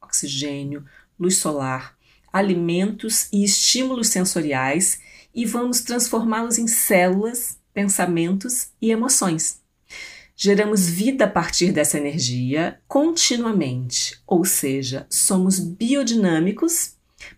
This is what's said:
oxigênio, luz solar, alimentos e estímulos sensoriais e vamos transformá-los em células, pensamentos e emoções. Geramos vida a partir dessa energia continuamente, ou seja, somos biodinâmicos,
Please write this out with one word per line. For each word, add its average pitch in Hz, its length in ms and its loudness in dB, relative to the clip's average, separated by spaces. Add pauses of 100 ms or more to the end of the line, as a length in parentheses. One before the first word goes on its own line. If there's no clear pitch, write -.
oxigênio, 143 800 -6 (340)
luz 180 200 2
solar, 135 580 -4 (380)
alimentos 190 960 0
e 202 120 2
estímulos 247 640 2
sensoriais 151 920 0 (340)
e 233 120 -2
vamos 240 360 -2
transformá-los 233 760 -2
em 233 100 -2
células, 196 920 0 (160)
pensamentos 190 960 -2 (120)
e 220 100 2
emoções. 220 680 0 (720)
Geramos 202 540 2
vida 220 340 2
a 202 60 4
partir 175 420 0
dessa 151 260 2
energia 143 880 -2
continuamente, 226 1400 0
ou 175 160 4
seja, 135 680 -2
somos 185 480 2
biodinâmicos, 220 1400 0 (420)